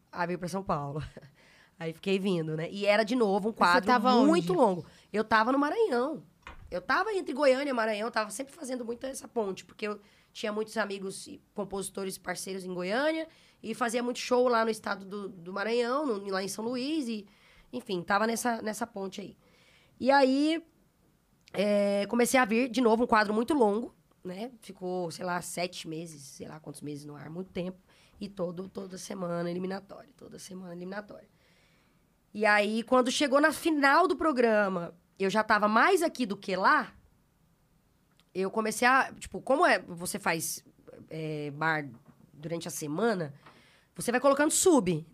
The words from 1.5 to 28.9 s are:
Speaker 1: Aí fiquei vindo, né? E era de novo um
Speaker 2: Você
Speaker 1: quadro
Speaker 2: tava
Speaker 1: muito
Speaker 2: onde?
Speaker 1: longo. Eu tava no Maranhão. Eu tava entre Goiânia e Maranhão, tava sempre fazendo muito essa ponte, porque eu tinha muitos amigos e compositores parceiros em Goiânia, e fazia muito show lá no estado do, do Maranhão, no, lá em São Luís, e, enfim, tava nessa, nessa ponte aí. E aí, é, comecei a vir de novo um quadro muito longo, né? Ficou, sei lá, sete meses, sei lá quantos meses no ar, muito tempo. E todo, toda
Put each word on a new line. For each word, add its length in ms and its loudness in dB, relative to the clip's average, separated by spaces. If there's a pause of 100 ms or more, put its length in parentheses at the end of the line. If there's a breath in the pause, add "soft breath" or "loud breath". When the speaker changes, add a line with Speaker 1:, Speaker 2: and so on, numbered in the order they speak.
Speaker 1:
Aí 140 -6
fiquei 260 -2
vindo, 360 -2
né? 140 -4
E 160 -6
era 180 4
de 120 0
novo 340 2
um 20 -6
Speaker 2:
Você 60 -10
Speaker 1:
quadro 300 4
Speaker 2:
tava 360 6
Speaker 1:
muito 300 4
Speaker 2:
onde? 80 4
Speaker 1:
longo. 240 4 (260 loud breath)
Eu 120 0
tava 280 2
no 60 4
Maranhão. 640 0 (460)
Eu 120 -6
tava 320 0
entre 200 -4
Goiânia 380 4
e 20 0
Maranhão, 360 0
tava 220 -2
sempre 220 -10
fazendo 320 -8
muito 200 -10
essa 220 -10
ponte, 380 -4
porque 220 -10
eu 120 -6 (320 soft breath)
tinha 200 -6
muitos 260 -6
amigos 500 -6
e 120 -16 (140)
compositores 640 -8
parceiros 480 -8
em 80 -8
Goiânia, 540 -2 (340 soft breath)
e 140 -8
fazia 260 -2
muito 180 -4
show 280 2
lá 180 4
no 60 -2
estado 340 -6
do, 240 -10
do 240 -14
Maranhão, 520 0
no, 260 -4
lá 120 -2
em 40 -6
São 180 -8
Luís, 420 -4
e, 200 -6 (440 soft breath)
enfim, 300 -6
tava 240 0
nessa, 360 -2
nessa 260 -6
ponte 340 -10
aí. 160 -16 (640 soft breath)
E 100 0
aí, 540 4 (880)
é, 540 2
comecei 320 2
a 60 6
vir 240 2
de 120 -2
novo 220 6
um 40 0
quadro 280 4
muito 180 0
longo, 400 2 (300)
né? 280 -10 (100)
Ficou, 500 -6
sei 140 -10
lá, 160 -2
sete 460 -6
meses, 360 -10
sei 240 -16
lá 120 -14
quantos 220 -16
meses 240 -10
no 100 -14
ar, 140 -16
muito 220 -12
tempo. 260 -8 (420 soft breath)
E 80 -12
todo, 400 -8
toda 300 -12